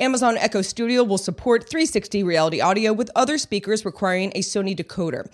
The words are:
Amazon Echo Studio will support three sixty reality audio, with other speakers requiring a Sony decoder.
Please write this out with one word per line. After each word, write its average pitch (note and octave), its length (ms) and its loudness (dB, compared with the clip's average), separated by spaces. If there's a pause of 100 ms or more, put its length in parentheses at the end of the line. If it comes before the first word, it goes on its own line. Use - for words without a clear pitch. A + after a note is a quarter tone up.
Amazon A#3+ 360 2
Echo G#3 260 0
Studio A#3 420 0
will G3 140 2
support A#3 520 0
three D#4+ 160 0
sixty G3+ 380 -2
reality D#3+ 360 2
audio, G3+ 320 2
with G#3+ 220 -2
other C4 240 4
speakers G#3+ 460 -2
requiring F#3 500 -2
a F#3+ 60 -2
Sony G3 360 -2
decoder. D#3+ 580 -6